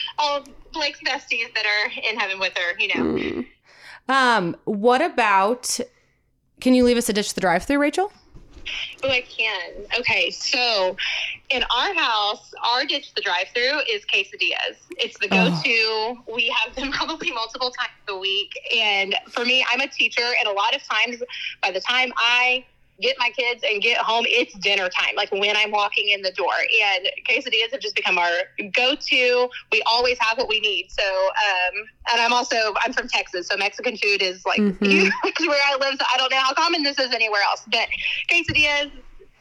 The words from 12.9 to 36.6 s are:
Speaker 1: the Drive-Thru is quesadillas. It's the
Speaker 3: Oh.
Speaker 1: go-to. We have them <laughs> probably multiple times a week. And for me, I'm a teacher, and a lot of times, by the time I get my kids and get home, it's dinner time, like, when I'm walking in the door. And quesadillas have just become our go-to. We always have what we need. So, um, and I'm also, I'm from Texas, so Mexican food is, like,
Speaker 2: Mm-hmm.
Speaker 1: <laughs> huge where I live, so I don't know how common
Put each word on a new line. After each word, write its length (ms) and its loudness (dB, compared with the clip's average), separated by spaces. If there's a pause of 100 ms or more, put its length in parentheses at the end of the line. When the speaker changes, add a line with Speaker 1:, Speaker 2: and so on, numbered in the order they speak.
Speaker 1:
the 80 -4
Drive-Thru 580 0 (100)
is 160 -4
quesadillas. 680 -2 (220)
It's 200 -4
the 140 -4
Speaker 3:
Oh. 180 4
Speaker 1:
go-to. 840 0
We 140 -2 (140)
have 140 -8
them 160 -4
<laughs> 0 -
probably 400 -4
multiple 400 -6
times 180 -6 (180)
a 80 -4
week. 360 -2 (240)
And 400 0 (140)
for 140 -2
me, 280 2
I'm 80 0
a 80 -2
teacher, 340 0 (160)
and 80 0
a 60 -2
lot 240 0
of 80 -6
times, 380 -2 (400)
by 100 0
the 80 -2
time 360 0
I 480 2 (360)
get 180 0
my 120 0
kids 360 -2
and 140 0
get 160 2
home, 320 2
it's 300 2
dinner 320 0
time, 260 0
like, 160 -2
when 240 2
I'm 140 2
walking 400 0
in 100 0
the 120 -2
door. 200 -2 (300)
And 260 0 (180)
quesadillas 460 0
have 80 -4
just 160 -4
become 220 0
our 120 2 (440)
go-to. 760 2 (240)
We 140 2
always 340 2
have 160 0
what 140 -2
we 100 0
need. 300 -2
So, 120 -4
um, 840 0 (260)
and 80 2
I'm 140 2
also, 400 0 (100)
I'm 80 -2
from 160 -4
Texas, 400 -4
so 80 -2
Mexican 400 -4
food 240 2
is, 240 -2
like, 160 0
Speaker 2:
Mm-hmm. 240 2
Speaker 1:
<laughs> 0 -
huge 640 4
where 180 2
I 140 2
live, 180 0
so 140 -2
I 60 2
don't 120 2
know 100 2
how 120 2
common 300 2